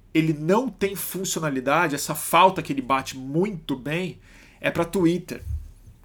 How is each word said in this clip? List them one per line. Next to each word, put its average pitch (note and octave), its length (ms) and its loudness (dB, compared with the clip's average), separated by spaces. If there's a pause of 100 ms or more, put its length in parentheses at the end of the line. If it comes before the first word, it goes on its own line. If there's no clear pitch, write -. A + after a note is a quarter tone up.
(120)
Ele D#3+ 200 4
não F3 360 2
tem G3 260 -2
funcionalidade, D#3 1000 0
essa - 200 -4
falta F#3+ 480 4
que - 100 -6
ele C3+ 100 -2
bate C3+ 340 -2
muito D3+ 600 -2
bem D#3 440 -6 (400)
é C#3+ 100 0
pra E3+ 140 0
Twitter, F3 580 0 (600)